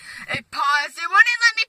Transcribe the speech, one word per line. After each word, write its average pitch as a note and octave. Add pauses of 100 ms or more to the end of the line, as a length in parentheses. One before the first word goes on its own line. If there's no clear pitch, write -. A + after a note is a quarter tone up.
(300)
it C4+
paused. D4
It E4+
wouldn't A4+
let A#4
me A4+